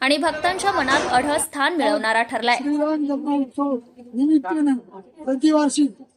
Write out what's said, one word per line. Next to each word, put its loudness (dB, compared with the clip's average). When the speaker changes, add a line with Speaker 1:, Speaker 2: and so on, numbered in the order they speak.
Speaker 1:
आणि 2
भक्तांच्या -2
मनात 2
अढळ 2
स्थान -2
मिळवणारा 0
ठरलाय. -2
Speaker 2:
श्रीराम -2
जन्मोत्सव -2
निमित्ताने 0
प्रतिवर्षी 2